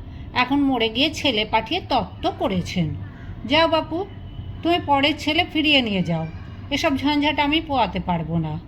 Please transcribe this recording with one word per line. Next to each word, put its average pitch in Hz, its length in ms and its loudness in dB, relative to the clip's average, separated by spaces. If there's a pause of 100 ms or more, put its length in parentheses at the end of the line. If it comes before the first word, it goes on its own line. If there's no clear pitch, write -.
(340)
এখন 254 260 2
মরে 262 280 4
গিয়ে 254 220 0
ছেলে 240 340 0
পাঠিয়ে 226 440 0
তত্ত্ব 269 500 -2
করেছেন। 185 500 0 (560)
যাও 302 240 4
বাপু, 320 360 0 (580)
তুমি 339 240 4
পরের 285 320 4
ছেলে 311 340 0
ফিরিয়ে 294 300 4
নিয়ে 202 200 0
যাও, 160 240 -2 (440)
এসব 285 260 2
ঝঞ্ঝাট 294 420 2
আমি 294 220 2
পোয়াতে 247 400 0
পারবো 165 380 0
না।" 156 300 -2